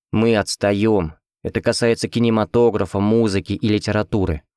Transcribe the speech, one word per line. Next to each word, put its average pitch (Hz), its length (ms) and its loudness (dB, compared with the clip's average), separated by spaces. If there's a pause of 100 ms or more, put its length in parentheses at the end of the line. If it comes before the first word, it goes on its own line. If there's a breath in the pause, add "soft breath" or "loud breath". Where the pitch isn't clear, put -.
(100)
Мы 113 260 2
отстаём. 101 800 0 (280)
Это - 180 -6
касается 117 480 0
кинематографа, 110 920 0
музыки 104 520 0
и 101 160 -2
литературы. 101 720 -2 (140)